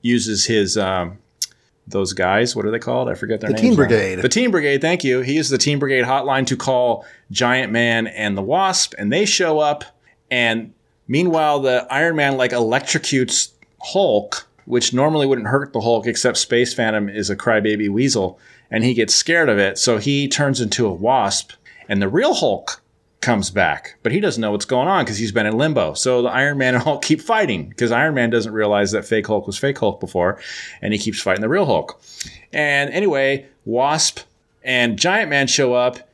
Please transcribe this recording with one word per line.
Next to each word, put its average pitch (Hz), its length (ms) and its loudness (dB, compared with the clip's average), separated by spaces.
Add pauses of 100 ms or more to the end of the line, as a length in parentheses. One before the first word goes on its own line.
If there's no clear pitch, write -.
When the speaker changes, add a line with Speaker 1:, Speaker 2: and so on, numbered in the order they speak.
Speaker 1:
uses 113 460 0
his, 107 300 2
um, 92 420 -2 (680)
those 95 260 -4
guys, 98 420 2
what 104 120 -4
are 107 40 -2
they 113 60 -4
called? 123 320 -4
I 117 60 -4
forget 110 260 -6
their 107 80 -4
Speaker 2:
The 104 60 0
Speaker 1:
names 110 60 0
Speaker 2:
Teen 240 100 6
Speaker 1:
now. 214 60 6
Speaker 2:
Brigade. 101 440 2
Speaker 1:
The 123 80 2
Teen 240 220 2
Brigade, 143 280 2
thank 170 240 0
you. 127 180 0
He 131 120 -2
uses 151 160 0
the 135 80 0
Teen 143 220 0
Brigade 131 260 0
hotline 135 400 0
to 131 100 -2
call 123 480 0 (280)
Giant 123 400 0
Man 117 340 2
and 101 320 -4
the 98 60 -2
Wasp, 180 560 0
and 104 120 -2
they 196 140 2
show 165 320 0
up. 147 260 0 (460)
And 113 440 0 (340)
meanwhile, 151 520 2
the 127 300 0
Iron 160 260 0
Man, 139 220 0
like, 127 140 2
electrocutes 123 1040 0 (280)
Hulk, 143 680 0 (180)
which 120 280 0
normally 143 320 2
wouldn't 123 220 0
hurt 139 260 0
the 113 80 -2
Hulk, 113 240 2
except 120 320 0
Space 123 380 0
Phantom 110 340 -2
is 101 220 -6
a 95 40 -2
crybaby 107 540 0
weasel, 110 480 0 (320)
and 113 140 0
he 123 100 2
gets 110 220 0
scared 165 340 2
of 104 80 4
it, 98 220 0
so 117 180 2
he 139 300 0
turns 139 340 0
into 113 240 0
a 95 80 -2
wasp, 104 600 0 (340)
and 202 120 0
the 196 80 2
real 214 280 2
Hulk - 480 -2 (380)
comes 110 280 0
back, 82 520 -2
but 120 120 -4
he 202 80 0
doesn't 131 180 -2
know 107 120 -2
what's 104 120 -2
going 131 240 0
on 180 180 0
'cause 104 120 -6
he's 110 160 -4
been 110 120 0
in 110 120 0
limbo. 127 360 0
So 123 280 0
the 123 80 0
Iron 139 280 0
Man 127 160 2
and 123 80 2
Hulk 143 200 -2
keep 156 180 2
fighting 127 560 -2
'cause 117 160 0
Iron 147 240 2
Man 120 140 2
doesn't 110 240 0
realize 104 400 2
that 104 100 -2
fake 110 240 -2
Hulk 107 180 -2
was 98 120 -8
fake 139 220 -2
Hulk 104 200 -2
before, 92 380 -2 (440)
and 104 120 -2
he 104 60 -2
keeps 104 200 -4
fighting 95 220 0
the 110 80 -2
real 180 160 2
Hulk. 98 360 -2 (520)
And 143 380 0
anyway, 139 560 0 (180)
Wasp 135 540 0 (440)
and 120 340 2
Giant 185 320 0
Man 139 180 2
show 127 260 2
up 123 260 0 (140)